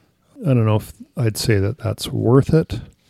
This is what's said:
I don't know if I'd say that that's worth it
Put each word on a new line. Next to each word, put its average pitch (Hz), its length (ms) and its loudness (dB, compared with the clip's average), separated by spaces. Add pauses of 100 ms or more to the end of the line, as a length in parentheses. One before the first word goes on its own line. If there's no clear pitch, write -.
(440)
I 170 80 -2
don't 117 140 2
know 107 100 2
if - 160 -6 (240)
I'd 113 220 -2
say 107 200 0
that 98 200 -2
that's - 340 -6
worth 117 400 4
it 160 280 0 (300)